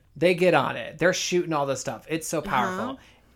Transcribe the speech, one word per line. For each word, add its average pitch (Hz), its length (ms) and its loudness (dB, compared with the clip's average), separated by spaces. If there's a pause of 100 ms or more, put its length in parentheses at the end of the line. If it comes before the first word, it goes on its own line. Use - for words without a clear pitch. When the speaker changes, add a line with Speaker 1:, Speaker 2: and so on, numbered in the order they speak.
(180)
Speaker 1:
they 175 180 4
get 175 180 4
on 131 220 2
it. 151 220 -12
They're 175 160 4
shooting 175 400 0
all 143 120 0
this 135 160 -2
stuff. 113 280 -8
It's 156 180 -4
so 165 120 -4
Speaker 2:
Uh-huh. 202 100 -6
Speaker 1:
powerful. 185 500 -2 (360)